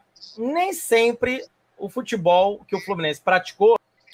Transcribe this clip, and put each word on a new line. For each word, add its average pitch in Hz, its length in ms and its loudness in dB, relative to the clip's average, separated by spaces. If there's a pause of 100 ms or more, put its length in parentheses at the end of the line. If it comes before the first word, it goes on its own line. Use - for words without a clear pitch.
(360)
nem 320 380 -4
sempre 240 720 0 (320)
o 202 100 -10
futebol 196 800 0
que - 80 -6
o 185 60 -6
Fluminense 160 400 -6
praticou 185 560 2 (360)